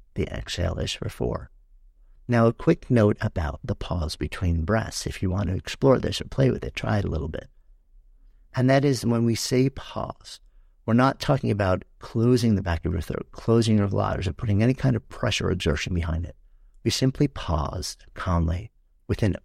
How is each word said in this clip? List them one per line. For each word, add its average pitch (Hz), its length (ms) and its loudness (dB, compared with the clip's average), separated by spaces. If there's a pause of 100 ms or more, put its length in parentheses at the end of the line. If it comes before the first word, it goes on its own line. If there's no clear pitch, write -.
(140)
the - 140 -4
exhale - 500 -6
is - 160 -4
for - 160 -8
four. - 400 -6 (800)
Now, 117 200 4
a 117 60 4
quick - 360 0
note 107 320 4
about 78 420 -4
the - 120 -4
pause 80 400 -6
between 82 500 -2
breaths. - 420 -2
If - 140 -8
you 95 80 0
want 92 200 -2
to 92 60 -2
explore - 440 2
this - 200 -4
or - 60 -8
play 131 260 2
with 104 120 -4
it, - 120 -10
try 110 220 -2
it - 80 0
a - 40 -4
little 78 180 -4
bit. - 200 -10 (1080)
And 127 140 4
that 135 140 4
is 135 220 2
when 117 180 2
we 117 120 2
say 131 340 0
pause, - 720 -10 (460)
we're 113 80 2
not 131 260 4
talking 127 320 0
about 95 340 0 (140)
closing 117 560 2
the 92 80 0
back 85 220 -2
of 85 60 0
your 85 100 -2
throat, - 300 -8
closing 113 460 4
your 101 100 2
glottis, 101 400 -2
or 90 60 -2
putting 104 280 0
any 127 120 4
kind 131 220 0
of - 140 -6
pressure - 380 -2
or 90 40 0
exertion 92 420 -2
behind 82 320 -2
it. - 100 -14 (480)
We - 80 0
simply 131 360 0
pause - 680 -6 (160)
calmly 87 580 -2 (360)
with - 140 -4
an 98 240 2